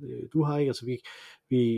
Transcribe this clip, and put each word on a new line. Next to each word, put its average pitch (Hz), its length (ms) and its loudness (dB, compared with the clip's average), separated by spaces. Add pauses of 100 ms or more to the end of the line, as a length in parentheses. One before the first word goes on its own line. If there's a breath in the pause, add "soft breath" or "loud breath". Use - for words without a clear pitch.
øh, 127 300 -10
du 156 100 4
har, 147 140 0
ikke? 143 120 2
Altså, 117 160 -6
vi, 123 120 -4 (520 loud breath)
vi, 127 100 4 (180)